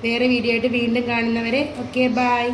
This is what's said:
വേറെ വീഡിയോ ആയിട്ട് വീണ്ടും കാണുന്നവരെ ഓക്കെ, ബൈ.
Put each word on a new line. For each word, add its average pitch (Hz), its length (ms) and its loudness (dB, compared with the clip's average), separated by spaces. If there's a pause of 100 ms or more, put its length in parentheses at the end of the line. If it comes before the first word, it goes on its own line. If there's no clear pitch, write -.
വേറെ 240 240 0
വീഡിയോ 240 240 2
ആയിട്ട് 233 160 2
വീണ്ടും 240 420 0
കാണുന്നവരെ 233 720 -2
ഓക്കെ, 254 240 0
ബൈ. 240 460 2